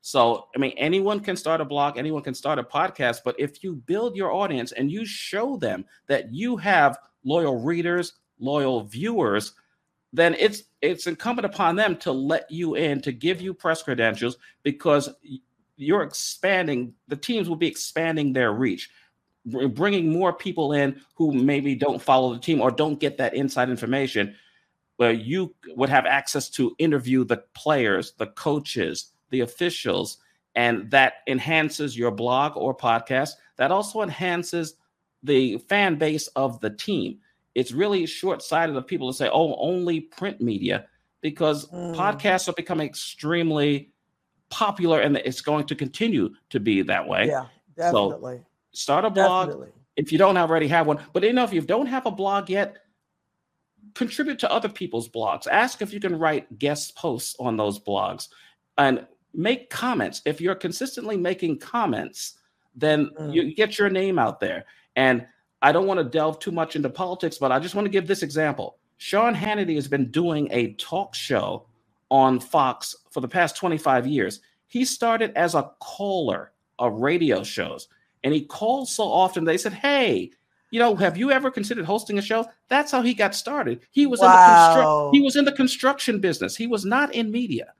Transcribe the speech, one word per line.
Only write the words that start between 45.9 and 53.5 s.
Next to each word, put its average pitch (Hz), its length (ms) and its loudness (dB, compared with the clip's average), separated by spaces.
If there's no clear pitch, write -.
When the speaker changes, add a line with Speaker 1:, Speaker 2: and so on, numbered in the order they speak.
Speaker 1:
to 120 80 -2
be 101 240 2
that 95 240 0
way. 95 200 0
Speaker 2:
Yeah, 131 180 -2
Speaker 1:
So, 101 200 2
Speaker 2:
definitely. 123 320 -10
Speaker 1:
start 165 320 0
a 220 40 2
blog 185 380 2
Speaker 2:
Definitely. 65 240 -12
Speaker 1:
if - 160 -4
you 156 80 2
don't 190 180 6
already 160 300 2
have 165 180 4
one. 147 140 0
But, 185 120 0
you 226 100 4
know, 247 100 2
if 202 100 -4
you 160 80 0
don't 233 260 -2
have 254 180 -4
a 220 60 -2
blog 196 400 -2
yet, 202 260 -2